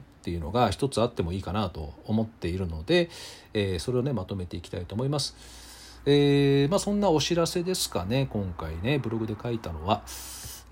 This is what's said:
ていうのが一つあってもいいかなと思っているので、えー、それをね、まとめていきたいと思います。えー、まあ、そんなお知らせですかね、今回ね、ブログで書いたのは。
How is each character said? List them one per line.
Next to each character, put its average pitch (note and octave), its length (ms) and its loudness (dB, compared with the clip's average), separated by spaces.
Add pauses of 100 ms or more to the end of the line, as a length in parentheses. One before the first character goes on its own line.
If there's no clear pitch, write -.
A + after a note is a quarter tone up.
(220)
て - 80 -6
い E2+ 60 -2
う E2+ 40 -4
の D#2 120 -6
が A2+ 180 4
一 C3+ 180 0
つ G#2+ 120 0
あ A#2 60 4
っ A#2 60 -2
て - 100 -2
も E2+ 100 -2
い G2 60 -2
い F#2+ 40 -6
か F2+ 100 -6
な G#2 180 0
と D2 240 -10 (100)
思 A2 200 2
っ - 20 -4
て - 220 -6
い F2+ 100 -2
る F#2+ 80 0
の D#2+ 180 -6
で、 E3+ 240 4 (460)
え G2 220 2
ー、 - 20 -2
そ B2 140 -2
れ B2 80 4
を - 20 0
ね、 C#3+ 100 0
ま F#2+ 120 -2
と G2+ 120 -6
め F#2 80 -4
て F2 120 -8
い F2 40 -6
き - 80 -16
た - 80 -8
い F2+ 80 -6
と F#2+ 100 -10
思 A#2+ 100 -2
い C3+ 40 0
ま C#3+ 120 0
す。 - 140 -4 (720)
え C#3+ 640 6
ー、 - 0 -
ま - 80 2
あ、 - 20 4
そ G3+ 140 0
ん G#3 80 2
な G3+ 100 4
お D3+ 100 6
知 E3+ 140 0
ら E3+ 120 4
せ F3 160 -2
で F#3 120 0
す - 140 -2
か F2 160 -4
ね、 B2+ 260 2
今 G2 280 -2
回 D#2+ 240 -6
ね、 C#3 160 2
ブ A#2 100 -2
ロ A2 100 -2
グ A2 80 -2
で A2 140 -4
書 A#2+ 100 -4
い A#2 80 -2
た F2 140 -6
の D#2 140 -6
は。 A2 160 2 (680)